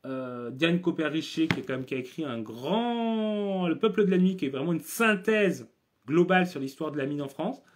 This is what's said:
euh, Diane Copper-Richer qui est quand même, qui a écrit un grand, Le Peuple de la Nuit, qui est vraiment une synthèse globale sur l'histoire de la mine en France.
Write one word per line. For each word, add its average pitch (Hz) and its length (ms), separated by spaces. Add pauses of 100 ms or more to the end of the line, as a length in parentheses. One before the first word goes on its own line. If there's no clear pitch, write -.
euh, 123 460
Diane 165 300
Copper-Richer 160 640
qui 131 140
est - 20
quand 135 100
même, 127 120
qui 135 100
a - 20
écrit 131 260
un 120 160
grand, 208 1300
Le 156 120
Peuple 214 260
de 185 60
la 185 80
Nuit, 185 180
qui 156 80
est 131 40
vraiment 139 240
une 156 80
synthèse 208 880 (380)
globale 175 400
sur 165 140
l'histoire 135 320
de 147 80
la 135 80
mine 147 160
en 139 40
France. 180 360 (120)